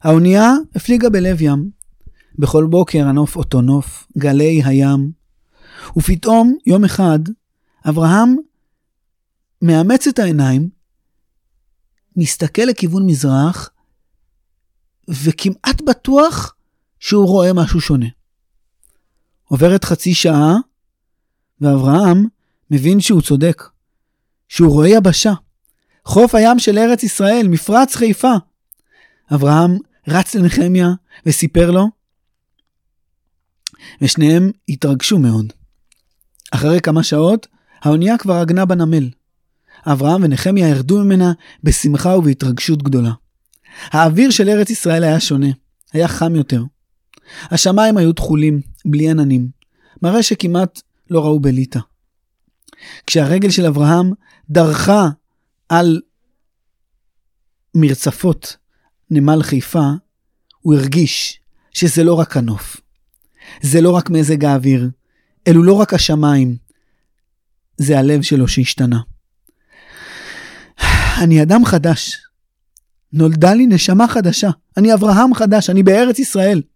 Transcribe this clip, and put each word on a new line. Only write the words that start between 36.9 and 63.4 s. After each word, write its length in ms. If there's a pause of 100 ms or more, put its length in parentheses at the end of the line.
שעות, 440 (340)
האונייה 360
כבר 160
עגנה 320
בנמל. 440 (760)
אברהם 380
ונחמיה 460
ירדו 340
ממנה 300 (300)
בשמחה 460
ובהתרגשות 760
גדולה. 280 (800)
האוויר 400
של 180
ארץ 200
ישראל 340
היה 160
שונה, 300 (440)
היה 140
חם 280
יותר. 280 (880)
השמיים 460
היו 160
תכולים, 480 (240)
בלי 240
עננים, 400 (520)
מראה 220
שכמעט 580 (280)
לא 160
ראו 140
בליטא. 400 (1300)
כשהרגל 420
של 160
אברהם 460 (380)
דרכה 600 (600)
על 320 (1700)
מרצפות 840 (520)
נמל 340
חיפה, 460 (720)
הוא 140
הרגיש 640 (320)
שזה 320
לא 100
רק 240
הנוף, 440 (800)